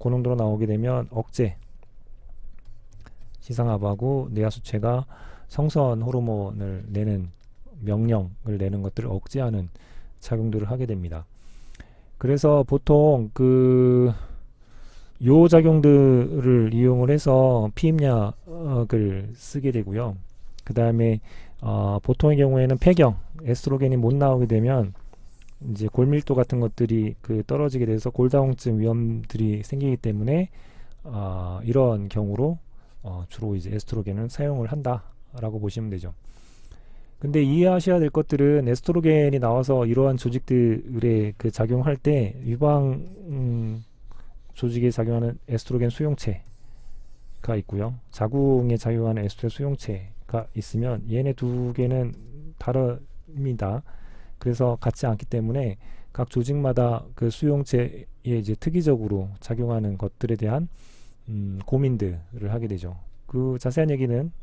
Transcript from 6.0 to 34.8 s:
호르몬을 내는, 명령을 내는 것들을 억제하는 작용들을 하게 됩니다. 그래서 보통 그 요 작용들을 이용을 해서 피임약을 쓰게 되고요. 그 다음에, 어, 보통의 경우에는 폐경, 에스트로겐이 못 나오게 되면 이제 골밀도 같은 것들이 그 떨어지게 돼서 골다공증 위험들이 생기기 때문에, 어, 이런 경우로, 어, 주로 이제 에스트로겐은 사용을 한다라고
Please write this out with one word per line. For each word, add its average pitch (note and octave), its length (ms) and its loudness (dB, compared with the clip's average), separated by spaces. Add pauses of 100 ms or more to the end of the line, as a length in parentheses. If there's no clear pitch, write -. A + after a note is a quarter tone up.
호르몬을 G#2 840 -4
내는, G2+ 420 -2 (520)
명령을 G#2 760 0
내는 G2 240 -2
것들을 A2+ 260 -6
억제하는 G#2 600 -4 (500)
작용들을 A2 500 -2
하게 B2+ 180 -4
됩니다. F2 380 -6 (960)
그래서 C#3+ 460 4
보통 C#3 680 4
그 B2+ 800 6 (1120)
요 D#3 220 10
작용들을 C3+ 1300 6
이용을 B2 360 4
해서 C3 680 4
피임약을 A#2+ 1600 0
쓰게 C#3 360 -4
되고요. G#2+ 460 -2 (480)
그 A2+ 100 -8
다음에, A#2 460 4 (400)
어, G2+ 420 -2
보통의 D3+ 360 4
경우에는 C3 400 4
폐경, E3 380 6 (280)
에스트로겐이 C3 540 0
못 A#2 160 4
나오게 C3 320 4
되면 A2+ 460 2 (800)
이제 G#2+ 160 -4
골밀도 C3+ 480 2
같은 B2+ 240 2
것들이 A2 640 0
그 A2 260 -4
떨어지게 C3+ 400 -2
돼서 A2 240 -2
골다공증 B2+ 720 2
위험들이 A2+ 840 -2
생기기 C#3 360 -2
때문에, A#2 500 0 (560)
어, F#2 580 -6
이런 A2+ 460 2
경우로, G#2+ 500 -2 (460)
어, F2+ 240 -10
주로 G#2 260 -6
이제 G2 180 -6
에스트로겐은 G#2+ 560 -4
사용을 C#3+ 440 -4
한다라고 B2 880 -6